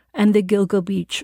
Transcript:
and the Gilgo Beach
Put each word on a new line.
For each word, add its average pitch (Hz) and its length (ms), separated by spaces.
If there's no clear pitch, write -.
and 208 220
the 208 80
Gilgo 196 420
Beach 185 400